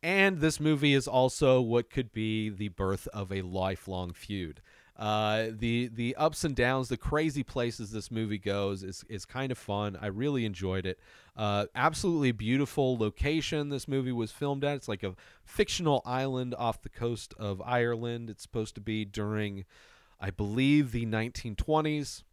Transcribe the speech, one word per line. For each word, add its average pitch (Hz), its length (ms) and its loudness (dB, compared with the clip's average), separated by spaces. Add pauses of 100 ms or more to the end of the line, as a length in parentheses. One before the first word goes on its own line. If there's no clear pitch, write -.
And 190 380 4
this 151 200 2
movie 147 340 4
is 135 140 4
also 127 540 6
what 117 300 2
could 120 200 -2
be 110 380 0
the 101 200 -4
birth 95 440 -2
of 98 180 -6
a 98 120 -2
lifelong 92 680 -4
feud. 92 480 -8 (360)
Uh, 107 540 0
the, 117 420 0
the 120 220 -2
ups 156 280 0
and 147 120 0
downs, 127 340 2
the 120 80 -2
crazy 147 460 0
places 117 480 -4
this 110 200 -6
movie 110 260 -2
goes 98 460 -2
is, 95 260 -10
is 104 160 -8
kind 131 260 -4
of 123 60 -4
fun. 101 420 -2
I 104 80 -4
really 120 380 0
enjoyed 92 400 -2
it. 92 140 -4 (360)
Uh, 104 380 0
absolutely 151 580 2
beautiful 127 680 0
location 147 720 0
this 139 180 -6
movie 135 240 0
was 117 200 -2
filmed 139 320 -2
at. 143 120 0
It's 131 120 -10
like 107 160 -4
a 92 120 -4 (280)
fictional 160 600 2
island 127 500 -2
off 117 260 -2
the - 80 -12
coast 117 500 -6
of 101 220 -4
Ireland. 120 680 0
It's - 140 -14
supposed - 320 -6
to 104 60 -12
be 107 240 -2
during, 104 600 -4 (540)
I 98 100 -4
believe, 127 600 4
the 117 140 -2
nineteen 110 500 -2
twenties 151 760 0